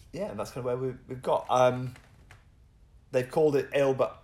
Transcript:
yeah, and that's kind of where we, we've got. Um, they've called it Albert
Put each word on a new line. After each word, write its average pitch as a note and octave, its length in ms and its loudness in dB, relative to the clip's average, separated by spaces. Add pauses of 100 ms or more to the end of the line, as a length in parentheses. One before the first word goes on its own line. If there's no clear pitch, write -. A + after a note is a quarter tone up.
(120)
yeah, F#3 180 -8
and G2+ 80 -10
that's G#2 120 -6
kind - 80 -12
of A#2+ 80 -6
where B2 100 -2
we, B2+ 180 -4 (140)
we've C3 140 -12
got. D3+ 260 -2
Um, B2+ 460 2 (1160)
they've B2+ 180 -2
called D3+ 260 4
it C3 180 -2
Albert C3+ 380 2 (120)